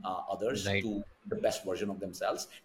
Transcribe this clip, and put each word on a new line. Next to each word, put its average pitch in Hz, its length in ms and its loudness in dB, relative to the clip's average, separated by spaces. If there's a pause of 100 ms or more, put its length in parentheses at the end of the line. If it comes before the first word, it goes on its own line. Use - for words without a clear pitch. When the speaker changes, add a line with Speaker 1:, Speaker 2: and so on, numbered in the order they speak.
Speaker 1:
uh, 92 240 -2
others 98 380 2
Speaker 2:
Right. 98 160 4
Speaker 1:
to 104 200 0 (240)
the 107 80 0
best 107 280 2
version 95 280 0
of 98 80 -4
themselves, 98 480 -2 (180)